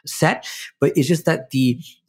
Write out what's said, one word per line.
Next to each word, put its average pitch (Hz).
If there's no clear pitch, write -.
set. -
But 143
it's 139
just 160
that -
the 127